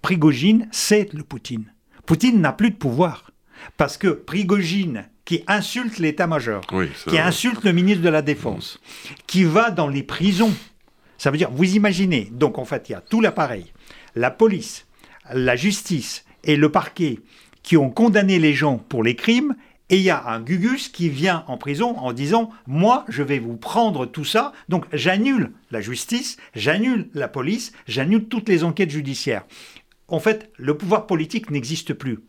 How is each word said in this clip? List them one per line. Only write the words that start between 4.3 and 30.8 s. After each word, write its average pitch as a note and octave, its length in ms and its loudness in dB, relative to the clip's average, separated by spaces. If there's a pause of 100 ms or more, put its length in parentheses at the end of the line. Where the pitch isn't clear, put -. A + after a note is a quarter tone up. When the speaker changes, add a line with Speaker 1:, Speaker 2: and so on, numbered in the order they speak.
Speaker 1:
qui - 200 -2
insulte G#3 520 -2
l'état-major, D3+ 640 0 (100)
Speaker 2:
Oui, F#2 240 0
ça - 140 -8
Speaker 1:
qui E3 80 2
Speaker 2:
va. D#3+ 80 2
Speaker 1:
insulte A3 380 -2
le F#3+ 80 4
ministre F3+ 300 2
de F3 60 4
la D#3 140 2
Défense, - 580 -6 (460)
qui F#3 180 4
va G#3 260 4
dans D#3+ 180 -2
les C#3 140 -4
prisons, G3+ 520 2 (640)
ça C#3+ 120 2
veut C#3 60 0
dire, E3 140 0
vous F3+ 260 2
imaginez, F3+ 560 2
donc B2+ 240 0
en C3 80 -6
fait, - 240 -8
il B2 40 -8
y - 20 -6
a F2+ 80 -14
tout A3 180 0
l'appareil, C#3+ 460 -2 (500)
la A#2+ 140 2
police, - 560 0 (480)
la B2+ 200 2
justice E3 680 -4 (200)
et D3+ 120 4
le D3 160 4
parquet D#3 460 -2 (440)
qui - 140 2
ont C3+ 140 4
condamné G3 480 4
les D3+ 160 4
gens C3+ 240 0
pour A#2 240 -4
les A#2 140 2
crimes, B3+ 380 2 (360)
et F#3 60 6
il F#3+ 60 4
y F#3 80 4
a D3 180 -2
un A2+ 120 -4
Gugus F#3+ 480 -2
qui E3+ 220 -2
vient E3 380 0
en B2+ 100 -8
prison G#3+ 400 -4
en B2+ 140 -6
disant : « F#3+ 380 0 (180)
Moi, G3+ 400 2
je C#3+ 160 -4
vais C3+ 160 -2
vous A#2 160 -8
prendre F3+ 500 0
tout C#3+ 180 -8
ça, C#4 280 0 (160)
donc F3 240 0
j'annule F#3 580 2 (220)
la A2+ 80 -4
justice, B2 560 -6 (180)
j'annule F#3+ 580 0
la C#3 140 -6
police, D3+ 460 -6 (160)
j'annule E3 400 0
toutes A3 200 -6
les E3+ 140 4
enquêtes E3+ 280 0
judiciaires. » C#3 520 -4 (680)
En E3 100 -2
fait, A3 360 -2
le C#3 200 -2
pouvoir G#3 300 0